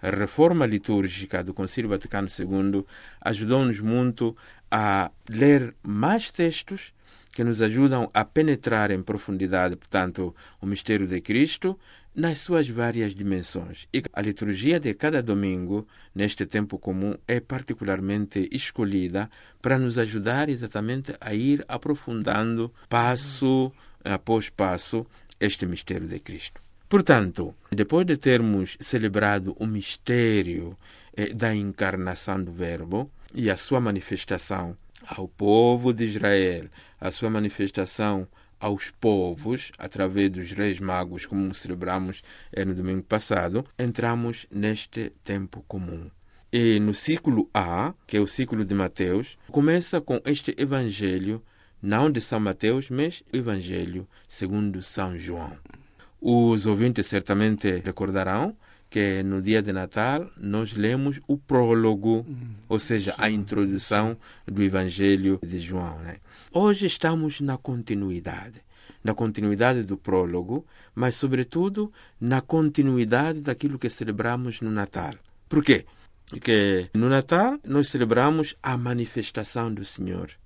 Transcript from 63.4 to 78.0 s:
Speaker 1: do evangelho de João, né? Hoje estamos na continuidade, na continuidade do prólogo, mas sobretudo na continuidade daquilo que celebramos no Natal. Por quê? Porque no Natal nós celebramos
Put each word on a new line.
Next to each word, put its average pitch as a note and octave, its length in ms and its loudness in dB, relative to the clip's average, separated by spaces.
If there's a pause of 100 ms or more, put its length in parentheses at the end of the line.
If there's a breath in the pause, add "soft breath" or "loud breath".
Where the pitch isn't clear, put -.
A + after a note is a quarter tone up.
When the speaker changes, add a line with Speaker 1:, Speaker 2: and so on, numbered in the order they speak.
Speaker 1:
do G2 160 0
evangelho F#2+ 800 2
de F2 160 -6
João, E2+ 400 -6
né? E2 160 -12 (360 loud breath)
Hoje G3 360 4
estamos D#3+ 520 0
na C#3 160 -2
continuidade, G2 1000 -6 (480 loud breath)
na G#2+ 100 0
continuidade G#2+ 720 2
do G2 120 -4
prólogo, F#2 720 -2 (300 soft breath)
mas B2 180 0
sobretudo F3 800 -2 (260 soft breath)
na B2 220 2
continuidade D3 1000 2
daquilo C#3 360 -2
que B2 140 -4
celebramos A#2 680 -4
no A2 120 -4
Natal. F2 420 -4 (340)
Por D3 160 4
quê? C3+ 220 6 (420 soft breath)
Porque G2+ 640 2
no A2+ 160 2
Natal E3+ 560 2
nós C#3 260 2
celebramos C3 720 2